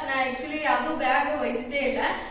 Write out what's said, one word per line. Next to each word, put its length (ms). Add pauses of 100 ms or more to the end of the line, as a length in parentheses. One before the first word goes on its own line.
ನಾ 260
actually 320
ಯಾವ್ದು 340
ಬ್ಯಾಗ್ 440
ಒಯ್ದಿದ್ದೇ 360
ಇಲ್ಲ. 220 (320)